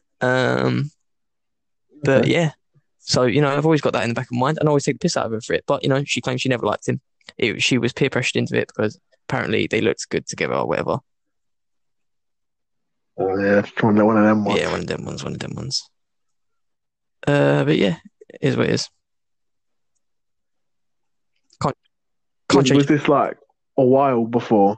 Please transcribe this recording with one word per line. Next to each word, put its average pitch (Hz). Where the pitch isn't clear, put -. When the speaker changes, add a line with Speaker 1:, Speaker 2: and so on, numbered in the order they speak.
Speaker 1:
Um, 127
but 139
Speaker 2:
Okay. -
Speaker 1:
yeah. 165
So, -
you 123
know, 143
I've 147
always 160
got -
that 117
in 113
the 117
back 123
of -
my 120
mind, 147
and 156
I -
always 143
take 143
the -
piss 175
out 117
of 113
her 110
for -
it. -
But, 143
you -
know, 135
she -
claims 127
she -
never 123
liked -
him. 127
It, 113
she 127
was 120
peer 135
pressured -
into 120
it -
because 110
apparently 107
they 107
looked 104
good -
together 64
or 64
whatever. 82
Speaker 2:
Oh, 95
yeah, 101
it's -
one 107
of, 107
one 110
of 104
them 107
ones. 101
Speaker 1:
Yeah, 82
one 90
of 85
them -
ones, 76
one 73
of -
them -
ones. -
Uh, 143
but 151
yeah, 180
it -
is 131
what 120
it -
is. -
Can't, 147
can't -
Speaker 2:
Was, 131
Speaker 1:
change 139
Speaker 2:
was 143
this, 147
like, 135
a 135
while 131
before? 110